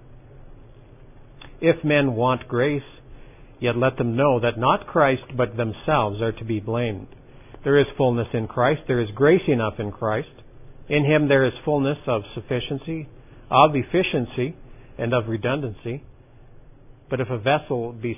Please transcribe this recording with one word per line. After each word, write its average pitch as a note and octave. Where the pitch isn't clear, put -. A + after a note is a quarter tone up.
If E3
men D3
want B2
grace, C3+
yet A#2+
let B2+
them A#2
know C3
that A#2
not D3
Christ C3+
but A#2
themselves A2
are A2+
to A2
be A2
blamed. A2
There C#3+
is C#3
fullness A#2+
in A2+
Christ, C#3
there B2
is G#2+
grace D3+
enough A#2
in G#2
Christ. A2
In D3
him D3+
there C3+
is A#2+
fullness D3
of A2+
sufficiency, C#3
of C#3+
efficiency, C#3
and A#2
of A#2
redundancy. A#2+
But B2+
if A2+
a B2
vessel B2
be A#2